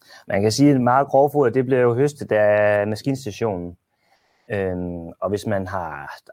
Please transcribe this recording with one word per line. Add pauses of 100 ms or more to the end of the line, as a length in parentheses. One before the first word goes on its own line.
(280)
Man
kan
sige,
at
meget
grovfoder,
det
bliver
jo
høstet
af
maskinstationen. (720)
Øhm, (120)
og
hvis
man
har, (200)